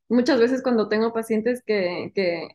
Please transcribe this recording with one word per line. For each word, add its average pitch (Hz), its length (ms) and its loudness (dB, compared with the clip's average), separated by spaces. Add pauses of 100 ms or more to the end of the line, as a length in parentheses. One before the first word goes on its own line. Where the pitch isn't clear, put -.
muchas 247 300 4
veces 254 220 2
cuando 220 280 0
tengo 220 240 0
pacientes 226 520 -2
que, 175 480 -2
que 170 420 -2